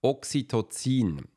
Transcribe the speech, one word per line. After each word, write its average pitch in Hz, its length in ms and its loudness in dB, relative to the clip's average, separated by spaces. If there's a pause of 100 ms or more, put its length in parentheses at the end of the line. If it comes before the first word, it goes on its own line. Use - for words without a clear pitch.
Oxytocin. 120 1200 0 (140)